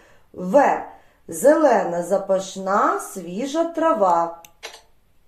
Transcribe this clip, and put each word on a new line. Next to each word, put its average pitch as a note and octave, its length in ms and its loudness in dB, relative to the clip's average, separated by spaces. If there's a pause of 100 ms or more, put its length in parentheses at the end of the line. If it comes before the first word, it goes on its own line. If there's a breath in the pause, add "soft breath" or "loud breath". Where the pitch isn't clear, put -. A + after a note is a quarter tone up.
(320 soft breath)
В. F#3+ 500 2 (460 loud breath)
Зелена F#3 760 2
запашна F#3+ 1000 -2
свіжа A#3 640 -6
трава. G3+ 800 0 (840)